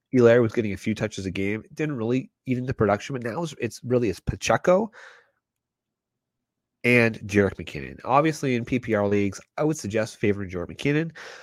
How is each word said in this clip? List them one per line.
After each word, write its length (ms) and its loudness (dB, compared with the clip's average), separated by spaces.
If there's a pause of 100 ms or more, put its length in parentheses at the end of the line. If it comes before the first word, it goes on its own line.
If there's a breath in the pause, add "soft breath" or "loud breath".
(160)
Helaire 260 8
was 120 0
getting 180 -2
a 60 -6
few 180 -4
touches 300 -6
a 60 -6
game. 340 -4
It 100 -20
didn't 220 -6
really 340 -4 (140)
eat 120 -2
into 160 -4
production, 400 0
but 160 -6
now 140 -6
it's, 160 -6
it's 240 -6
really, 260 0
it's 120 -6
Pacheco 680 0 (2000 loud breath)
and 420 4
Jerick 280 4
McKinnon. 500 -12
Obviously, 500 2
in 80 -2
P 160 -2
P 140 -6
R 120 2
leagues, 360 0 (160)
I 80 0
would 120 -2
suggest 380 -4
favoring 340 -2
Jerick 200 -8
McKinnon. 420 -2 (320 loud breath)